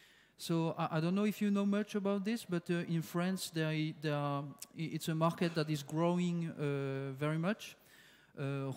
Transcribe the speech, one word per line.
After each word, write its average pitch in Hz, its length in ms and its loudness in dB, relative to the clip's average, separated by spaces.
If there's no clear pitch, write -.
So 165 400 0
I, 165 200 0
I - 20 4
don't 175 160 2
know 208 100 2
if 214 160 0
you 208 80 4
know 202 160 4
much 202 300 0
about 202 280 0
this, 226 220 -2
but, 175 240 -2
uh, 175 180 0
in 165 140 2
France, 180 500 -2
there 160 180 0
i-, 156 300 0
there 147 160 0
are, 143 280 0
i-, 160 160 -4
it's 160 160 -4
a 160 60 0
market 165 400 2
that 156 140 2
is 147 140 0
growing, 170 680 2
uh, 139 640 -2
very 151 260 0
much. 190 360 -2
Uh, 139 380 -4